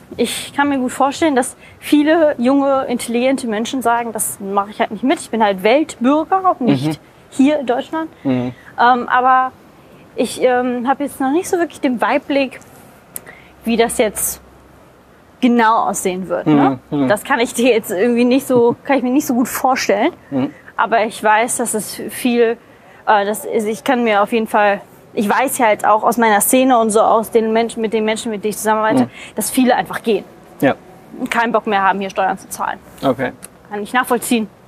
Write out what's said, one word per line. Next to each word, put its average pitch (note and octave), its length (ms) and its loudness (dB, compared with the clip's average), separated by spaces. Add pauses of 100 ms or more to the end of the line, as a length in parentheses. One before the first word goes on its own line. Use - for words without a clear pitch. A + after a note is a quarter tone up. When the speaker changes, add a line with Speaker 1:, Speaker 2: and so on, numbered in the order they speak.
(180)
Speaker 1:
ich - 380 -4
kann C#4+ 140 0
mir C#4 100 0
gut B3+ 120 -4
vorstellen, C#4 440 0
dass C4 200 -2 (240)
viele D4+ 600 4
junge, C4+ 480 2
intelligente A#3+ 600 -2
Menschen A3+ 360 -4
sagen, A#3 280 0
das - 280 -6
mache G3+ 320 -4
ich - 80 -6
halt A#3 120 0
nicht G3 120 -8
mit, E4 160 0
ich - 100 -16
bin A3+ 140 0
halt G3 200 0
Weltbürger, D4+ 880 2
auch - 100 0
nicht D3 280 0
Speaker 2:
Mhm. D#4 100 -4 (320)
Speaker 1:
hier D4 300 2
in C4 80 -6
Deutschland. D#4 420 -4 (140)
Speaker 2:
Mhm. B2+ 280 -2 (300)
Speaker 1:
Ähm, A#3+ 280 4
aber B3+ 420 2 (640)
ich, - 260 -4
ähm, B3 460 0
habe C#4 160 -2
jetzt - 160 -8
noch C4+ 120 0
nicht F4 180 -2
so F#4 80 0
wirklich E4+ 240 -4
den B3+ 200 -2
Weitblick, C#4 580 -2 (1040)
wie A3+ 140 -2
das A3+ 200 0
jetzt - 440 -2 (1000)
genau A#3 460 2
aussehen F#3 420 -4
wird. - 180 -4
Ne? C#3+ 320 4 (100)
Speaker 2:
Mhm. C#3+ 140 -2
Mhm. C3 60 2
Speaker 1:
Das G3+ 140 0
kann - 160 0
ich A#3+ 140 -2
dir A#3+ 200 2
jetzt G#3+ 180 -2
irgendwie A#3 340 2
nicht C4 220 2
so, A#3+ 280 4 (100)
kann C4+ 120 2
ich A3+ 60 -4
mir B3 80 -2
nicht C#4+ 160 0
so C4+ 60 0
gut A#3 140 0
vorstellen. C4 640 0 (200)
Speaker 2:
Mhm. C3+ 200 -2 (260)
Speaker 1:
Aber G3+ 260 2
ich A3 200 -6
weiß, G#3+ 340 2
dass A#3 160 -4
es - 360 -6
viel, A#3+ 480 0 (480)
äh, G#3 200 2
das G#3+ 200 -4
ist, A3 220 -2
ich A3 160 -6
kann A#3+ 200 0
mir G#3 180 2
auf G#3 100 -2
jeden A3 160 0
Fall G3+ 340 2 (340)
ich G#3 140 -2
weiß B3+ 280 0
ja A#3+ 100 2
halt G#3 180 2
auch G#3+ 180 2
aus A#3 140 0
meiner A3 240 4
Szene B3+ 380 4
und A3+ 120 2
so G#3+ 100 4
aus G#3+ 300 2
den A3 220 2
Menschen, A3+ 280 -2
mit A3 120 -4
den A3 120 0
Menschen, A3 260 -4
mit G3+ 120 -8
denen G#3+ 80 -2
ich G3 60 -8
zusammenarbeite, A3 480 2
Speaker 2:
Mhm. A#3+ 40 -8 (260)
Speaker 1:
dass G#3+ 140 -6
viele B3+ 260 2
einfach - 280 -6
gehen. G#3 200 0 (380)
Speaker 2:
Ja. C3+ 140 2 (440)
Speaker 1:
Und B3+ 120 -6
keinen A#3 200 0
Bock G#3+ 160 0
mehr G3 140 0
haben, F#3+ 180 2
hier G3 100 -6
Steuern F#3 280 -2
zu - 120 -18
zahlen. - 300 -8 (240)
Speaker 2:
Okay. C3 280 -2 (380)
Speaker 1:
Kann G#3 120 -8
ich G#3 120 -10
nachvollziehen. B3 540 0 (200)